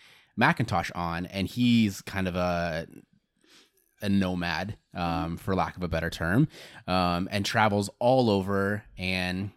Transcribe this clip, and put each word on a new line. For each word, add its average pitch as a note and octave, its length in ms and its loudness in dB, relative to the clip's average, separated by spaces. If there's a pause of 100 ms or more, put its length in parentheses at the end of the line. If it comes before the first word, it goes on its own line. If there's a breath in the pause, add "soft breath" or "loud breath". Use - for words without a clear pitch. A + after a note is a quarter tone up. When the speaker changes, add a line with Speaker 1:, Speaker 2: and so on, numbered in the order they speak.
(400 soft breath)
Speaker 1:
McIntosh A2+ 540 2
on, E2+ 320 -4
and F#2+ 220 -4
he's A#2 540 4
kind F#2+ 260 -4
of F2 80 -4
a, E2+ 500 -2 (1120 soft breath)
a G#2 80 -2
nomad, F#2 680 0 (180)
um, F2+ 80 -6
Speaker 2:
Mm-hmm. E2 340 -2
Speaker 1:
for F#2+ 200 -4
lack D#2+ 200 -2
of F2+ 60 -8
a F2 60 -2
better E2 220 -2
term, G#2 360 2 (400 loud breath)
um, F2+ 460 0
and G2+ 120 -2
travels G#2 540 2
all B2 320 4
over. G2 540 0 (120)
And F#2 600 -4